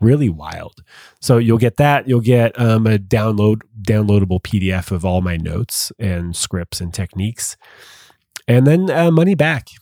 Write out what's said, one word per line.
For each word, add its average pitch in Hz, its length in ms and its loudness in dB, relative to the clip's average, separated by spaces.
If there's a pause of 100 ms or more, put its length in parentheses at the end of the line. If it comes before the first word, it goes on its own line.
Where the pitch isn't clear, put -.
really 127 280 4
wild. 80 520 -12 (400)
So 123 160 2
you'll 117 220 2
get 117 180 0
that. 143 300 2
You'll 123 140 2
get, 117 380 2
um, 113 280 2
a 110 100 2
download, 107 640 0 (180)
downloadable 101 640 0
P - 160 -4
D 95 160 0
F 90 180 -6
of 90 140 -4
all 92 160 0
my 87 160 -2
notes - 640 -6
and 87 360 -6
scripts - 460 -10
and 85 100 -8
techniques. 98 640 -8 (920)
And 127 180 4
then, 175 240 2
uh, 165 220 2
money 170 240 4
back. 151 320 -2 (140)